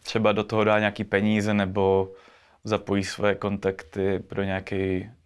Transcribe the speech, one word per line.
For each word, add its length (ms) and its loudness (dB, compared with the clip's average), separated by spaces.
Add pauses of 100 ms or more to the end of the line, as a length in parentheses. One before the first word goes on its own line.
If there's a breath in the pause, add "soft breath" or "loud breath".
třeba 300 2
do 120 0
toho 200 0
dá 140 4
nějaký 260 0
peníze 500 2
nebo 540 2 (560 loud breath)
zapojí 400 -2
své 300 0
kontakty 840 -2
pro 240 -6
nějaký 680 -4 (160)